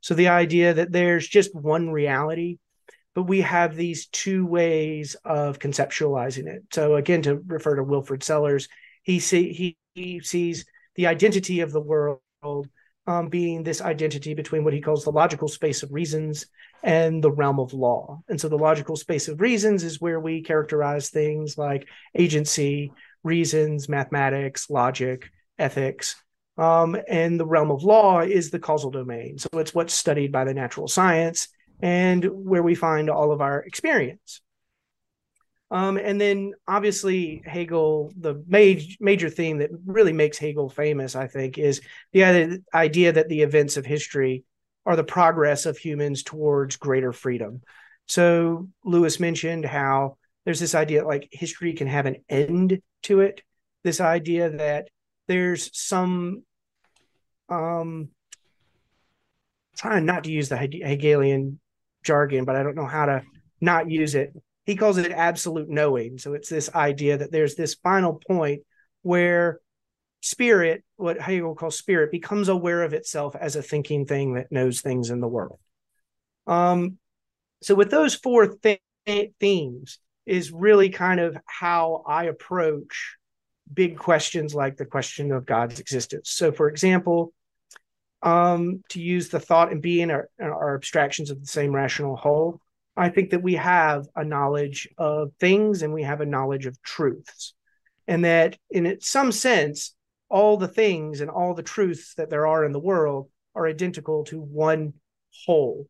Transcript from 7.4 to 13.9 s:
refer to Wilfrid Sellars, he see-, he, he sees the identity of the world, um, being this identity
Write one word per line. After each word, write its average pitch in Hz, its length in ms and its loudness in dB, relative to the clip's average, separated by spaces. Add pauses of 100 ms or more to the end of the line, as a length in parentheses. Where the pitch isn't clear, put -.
refer 156 300 -2
to 139 60 -2
Wilfrid 139 400 -4
Sellars, 147 460 0 (340)
he 185 160 0
see-, 180 340 2
he, 170 240 -6 (180)
he 180 260 -12
sees 170 460 -4 (280)
the 175 140 2
identity 180 520 2
of 156 120 -4
the 151 80 0
world, 147 880 -4 (400)
um, 170 200 -2
being 170 360 -4
this 160 160 -6
identity 151 540 -4